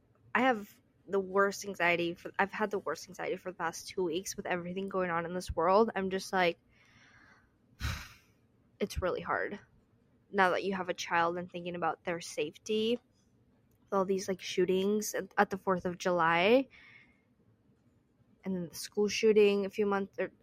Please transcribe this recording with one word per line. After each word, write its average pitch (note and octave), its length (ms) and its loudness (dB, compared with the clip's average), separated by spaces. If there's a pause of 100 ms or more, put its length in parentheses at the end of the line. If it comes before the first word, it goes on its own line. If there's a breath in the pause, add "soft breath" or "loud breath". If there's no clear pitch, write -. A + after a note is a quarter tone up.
(360)
I A3 60 4
have A#3 340 2 (320)
the G3 120 0
worst G3 460 0
anxiety E3+ 500 0
for, - 240 -14
I've G3 140 2
had G#3 180 -2
the G3+ 80 -4
worst - 300 -6
anxiety E3 280 -6
for F#3 140 -10
the F#3+ 60 -18
past E3 320 -6
two F#3 140 -4
weeks F3 340 -4
with G3 100 -12
everything F3+ 420 -4
going F#3 220 -2
on E3+ 140 -2
in E3+ 80 -8
this F3+ 220 -6
world. F#3+ 400 4
I'm F#3+ 160 -2
just F#3+ 220 -6
like, F3+ 260 2 (1200 soft breath)
<sighs> - 1000 -12
it's - 220 -4
really F3 200 -2
hard D3+ 380 -4 (720)
now F#3+ 200 4
that A2+ 120 0
you F#3+ 120 -2
have F3+ 140 -4
a F3 40 -2
child E3+ 440 0
and F3 140 -8
thinking F3 240 -8
about E3+ 300 -4
their E3+ 160 -4
safety. A3 760 -2 (920)
All G3 140 2
these, F#3+ 220 -2
like, F#3 140 -4
shootings F#3+ 760 2
at, F#3+ 100 -2 (120)
at G3+ 140 4
the G3 80 -4
fourth F#3 260 0
of F3+ 120 -4
July, F3+ 680 4 (1800 soft breath)
and F#3+ 100 -4
then F3 140 -6
the - 60 -20
school - 320 -2
shooting G3+ 580 4
a G3 40 -6
few G#3 160 -2
months, G3 340 -2
or F#3+ 120 -2 (120)